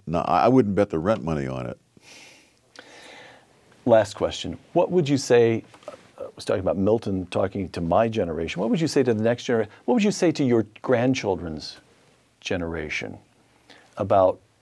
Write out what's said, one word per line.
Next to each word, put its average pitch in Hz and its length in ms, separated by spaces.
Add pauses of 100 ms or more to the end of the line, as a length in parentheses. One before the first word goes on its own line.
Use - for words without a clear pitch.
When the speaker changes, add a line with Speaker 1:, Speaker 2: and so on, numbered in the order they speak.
Speaker 1:
not, 82 220
I, 80 160
I 110 40
wouldn't 120 260
bet 101 160
the 82 80
rent 98 240
money 76 240
on 65 200
it. 62 120 (2000)
Speaker 2:
Last 110 280
question. 87 440 (140)
What 175 180
would 175 180
you 143 100
say, 117 440 (240)
uh, - 380
I - 100
was - 100
talking 104 160
about 87 180
Milton 98 480
talking 98 440
to - 100
my 90 280
generation, 87 520
what 214 100
would 202 100
you 160 80
say 143 140
to 123 100
the 107 100
next 117 220
genera-, 113 240 (160)
what 247 100
would 226 80
you 208 80
say 180 220
to 151 100
your 120 240 (140)
grandchildren's 101 960 (640)
generation 80 800 (800)
about 98 420 (220)